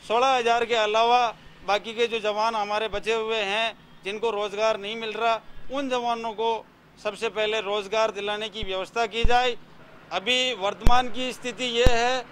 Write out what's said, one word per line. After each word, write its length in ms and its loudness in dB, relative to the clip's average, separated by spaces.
सोलह 180 4
हजार 380 2
के 100 -2
अलावा 640 2
बाकी 280 -2
के 120 2
जो 140 -4
जवान 340 -2
हमारे 340 -2
बचे 260 -4
हुए 220 -2
हैं 420 -2
जिनको 260 -4
रोजगार 500 0
नहीं 160 -8
मिल 160 -8
रहा, 280 0
उन 180 -2
जवानों 420 -2
को 340 -2
सबसे 240 -4
पहले 320 0
रोजगार 500 0
दिलाने 380 -6
की 140 -8
व्यवस्था 440 -2
की 180 -4
जाए। 320 2
अभी 420 0
वर्तमान 580 4
की 200 -4
स्थिति 320 -8
ये 240 2
है 420 2